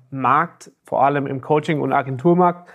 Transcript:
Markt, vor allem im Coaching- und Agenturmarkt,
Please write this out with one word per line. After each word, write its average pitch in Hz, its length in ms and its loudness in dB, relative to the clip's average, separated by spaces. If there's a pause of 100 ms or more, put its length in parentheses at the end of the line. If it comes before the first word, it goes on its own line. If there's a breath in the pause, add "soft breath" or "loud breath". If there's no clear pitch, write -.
(100)
Markt, 139 600 -2 (100)
vor - 220 -2
allem 139 220 0
im 135 160 -8
Coaching- 151 380 -2
und 135 120 -2
Agenturmarkt, 165 840 0